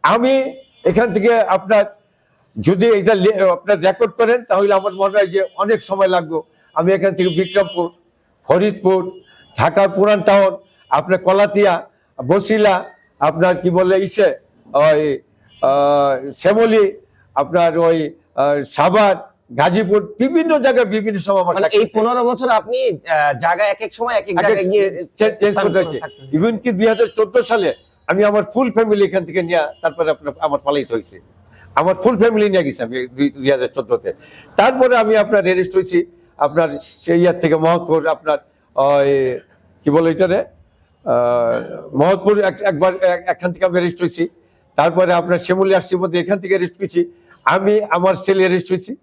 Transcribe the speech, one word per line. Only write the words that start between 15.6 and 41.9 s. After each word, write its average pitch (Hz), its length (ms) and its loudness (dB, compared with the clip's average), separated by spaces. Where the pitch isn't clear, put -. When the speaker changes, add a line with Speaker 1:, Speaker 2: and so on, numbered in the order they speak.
Speaker 1:
আহ, 139 680 0
শ্যামলী, 214 600 2
আপনার 165 420 0
ওই, 165 360 0
আহ, 143 260 0
সাভার, 185 540 2
গাজীপুর, 185 640 0
বিভিন্ন 320 400 0
জায়গায় 247 260 2
বিভিন্ন 208 340 -4
সময় 196 220 -2
আমার 175 120 -2
Speaker 2:
মানে 196 100 0
Speaker 1:
থাকতে 214 140 0
Speaker 2:
এই 220 60 4
Speaker 1:
হয়েছে। 220 160 -4
Speaker 2:
পনেরো 240 260 0
বছর 240 240 -2
আপনি, 220 280 0
আহ, 151 500 -2
জায়গা 180 260 0
এক 202 160 -2
এক 220 120 -10
সময় 233 220 -6
এক 196 80 0
এক 202 60 -12
Speaker 1:
এক 175 80 -2
এক 180 40 0
Speaker 2:
জায়গায় 196 240 0
গিয়ে 185 380 0
Speaker 1:
চে-, 214 140 2
চেঞ্জ 208 220 0
Speaker 2:
স্থান 196 160 -2
Speaker 1:
করতে 180 160 0
হয়েছে। 151 160 -6
Speaker 2:
থাকতে - 220 -16
হয়েছে। 135 160 -6
Speaker 1:
Even 220 200 0
কি 247 140 -4
দুই 208 160 0
হাজার 226 200 2
চোদ্দ 220 340 0
সালে 214 320 0
আমি 190 160 0
আমার 208 200 2
ফুল 240 180 0
ফ্যামিলি 208 340 2
এখান 185 200 -4
থেকে 175 180 -4
নিয়ে 170 160 -2
তারপরে 160 300 -2
আপনার 143 280 -6
আমার 143 240 -2
পালাইতে 143 300 -4
হয়েছে। 98 260 -10
আমার 175 200 0
ফুল 202 220 2
ফ্যামিলি 214 320 2
নিয়ে 185 140 0
গেছি 131 200 -6
আমি 127 240 -8
দুই, 131 220 -2
দুই 135 220 -2
হাজার 123 160 0
চোদ্দতে। 110 460 -4
তারপরে 254 420 4
আমি 220 200 2
আপনার 208 260 2
অ্যারেস্ট 180 300 -2
হয়েছি 180 320 0
আপনার 147 320 0
সেই 170 240 0
ইয়ার 175 180 2
থেকে 160 160 2
মহৎপুর, 160 520 0
আপনার 151 300 -2
ওই 139 640 0
কি 151 60 0
বলে 165 220 2
এটা 180 160 0
রে, 185 120 0
আহ, - 1600 -6